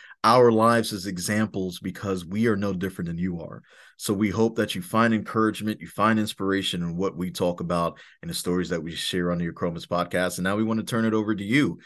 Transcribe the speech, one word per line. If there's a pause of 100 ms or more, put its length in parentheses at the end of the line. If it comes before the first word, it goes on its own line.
(220)
our
lives
as
examples
because
we
are
no
different
than
you
are. (340)
So
we
hope
that
you
find
encouragement,
you
find
inspiration
in
what
we
talk
about (240)
and
the
stories
that
we
share
on
the
Acromis
podcast.
And
now
we
want
to
turn
it
over
to
you